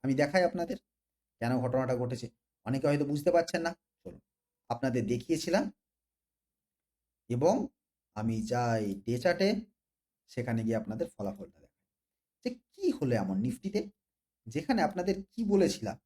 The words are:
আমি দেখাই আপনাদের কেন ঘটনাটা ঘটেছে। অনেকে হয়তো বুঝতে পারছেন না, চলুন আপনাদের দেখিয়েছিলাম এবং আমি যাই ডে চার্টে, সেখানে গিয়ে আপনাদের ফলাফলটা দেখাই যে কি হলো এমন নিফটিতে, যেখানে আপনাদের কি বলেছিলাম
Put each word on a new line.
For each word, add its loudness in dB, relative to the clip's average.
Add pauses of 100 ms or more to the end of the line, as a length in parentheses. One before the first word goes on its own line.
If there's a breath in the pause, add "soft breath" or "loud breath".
আমি 0
দেখাই 4
আপনাদের -4 (640)
কেন 0 (120)
ঘটনাটা 0
ঘটেছে। -4 (380)
অনেকে -2
হয়তো 2
বুঝতে 2
পারছেন 2
না, -2 (320)
চলুন -16 (480)
আপনাদের 0
দেখিয়েছিলাম 0 (1700)
এবং 4 (600)
আমি -2 (160)
যাই 2 (220)
ডে 0
চার্টে, 4 (840)
সেখানে -2
গিয়ে 2
আপনাদের -4
ফলাফলটা -8
দেখাই -20 (600)
যে -2 (220)
কি -6 (120)
হলো 0 (100)
এমন -2
নিফটিতে, -4 (680)
যেখানে -2
আপনাদের 0 (160)
কি -8 (120)
বলেছিলাম 2